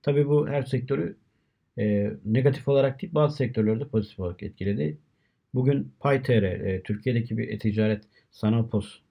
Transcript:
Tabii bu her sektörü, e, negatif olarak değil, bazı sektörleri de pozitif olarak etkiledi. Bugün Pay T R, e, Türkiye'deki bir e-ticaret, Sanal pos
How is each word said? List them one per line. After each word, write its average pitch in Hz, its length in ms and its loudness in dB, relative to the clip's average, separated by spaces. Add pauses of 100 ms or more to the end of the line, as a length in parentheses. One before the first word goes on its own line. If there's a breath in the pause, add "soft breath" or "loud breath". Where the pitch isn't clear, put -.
Tabii 143 260 2
bu 147 200 2
her 139 140 0
sektörü, 139 540 -2 (600)
e, 104 340 2 (120)
negatif 127 440 2
olarak 139 340 2
değil, - 120 -10
bazı 151 220 2
sektörleri 113 440 0
de 143 80 -4
pozitif 104 320 -4
olarak 90 220 -6
etkiledi. 110 560 -4 (560)
Bugün 135 460 0
Pay 139 220 2
T 117 200 4
R, 95 40 0
e, 92 360 -4
Türkiye'deki 117 560 -2
bir 117 100 -4
e-ticaret, 107 560 0 (260 soft breath)
Sanal 113 380 0
pos - 300 -4 (120)